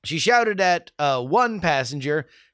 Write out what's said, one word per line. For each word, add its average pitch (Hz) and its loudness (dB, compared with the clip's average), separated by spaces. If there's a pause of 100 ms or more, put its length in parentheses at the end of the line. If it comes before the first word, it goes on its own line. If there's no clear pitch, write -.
She 160 -6
shouted 220 2
at, 175 0
uh, 139 0
one 214 0
passenger, 143 -2 (240)